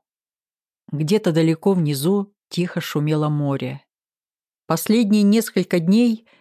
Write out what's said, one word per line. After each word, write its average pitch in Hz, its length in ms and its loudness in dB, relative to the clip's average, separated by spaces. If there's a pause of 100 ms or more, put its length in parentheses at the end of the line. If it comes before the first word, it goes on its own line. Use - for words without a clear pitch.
(920)
Где-то 165 400 -2
далеко 160 400 0
внизу 175 600 -2 (160)
тихо 175 320 -6
шумело 151 480 -2
море. 139 540 -4 (840)
Последние 214 540 2
несколько 202 580 0
дней 220 480 2 (120)